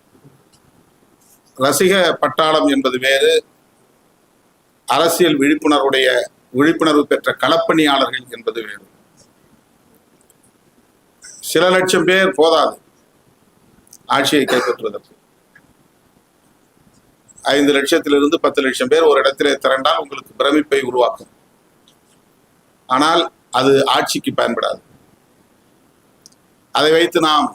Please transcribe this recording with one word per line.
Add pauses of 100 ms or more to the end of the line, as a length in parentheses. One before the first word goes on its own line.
(1600)
ரசிக (280)
பட்டாளம்
என்பது
வேறு, (1500)
அரசியல்
விழிப்புணர்வுடைய, (500)
விழிப்புணர்வு
பெற்ற
களப்பணியாளர்கள் (100)
என்பது
வேறு. (2750)
சில (140)
லட்சம்
பேர்
போதாது (1400)
ஆட்சியை
கைப்பற்றுவதற்கு. (2500)
ஐந்து
லட்சத்திலிருந்து
பத்து
லட்சம்
பேர்
ஒரு
இடத்திலே (140)
திரண்டால்
உங்களுக்கு
பிரமிப்பை (120)
உருவாக்கும். (1600)
ஆனால் (360)
அது (220)
ஆட்சிக்கு
பயன்படாது. (1900)
அதை
வைத்து
நாம்